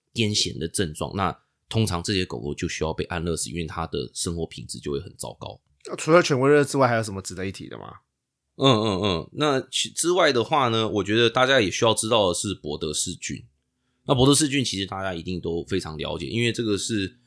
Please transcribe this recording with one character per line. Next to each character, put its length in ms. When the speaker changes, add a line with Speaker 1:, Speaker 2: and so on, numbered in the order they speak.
Speaker 1:
癫 160
痫 260
的 120
症 260
状。 220
那 200
通 160
常 160
这 140
些 100
狗 160
狗 140
就 140
需 160
要 80
被 140
安 180
乐 120
死， 140
因 60
为 100
它 220
的 260
生 220
活 100
品 220
质 100
就 140
会 80
很 160
糟 180
糕。 260
Speaker 2:
那 100
除 160
了 100
犬 140
瘟 100
热 180
之 120
外， 100
还 80
有 80
什 100
么 80
值 140
得 100
一 60
提 180
的 80
吗？ 100
Speaker 1:
嗯， 60
嗯， 360
嗯， 320
那 260
其-， 240
之 160
外 220
的 100
话 240
呢， 220
我 160
觉 120
得 140
大 160
家 140
也 100
需 140
要 100
知 140
道 180
的 80
是 200
博 220
德 160
氏 220
菌。 300
那 100
博 120
德 80
氏 140
菌 160
其 160
实 40
大 160
家 140
一 80
定 180
都 260
非 120
常 180
了 220
解， 80
因 160
为 80
这 140
个 120
是， 500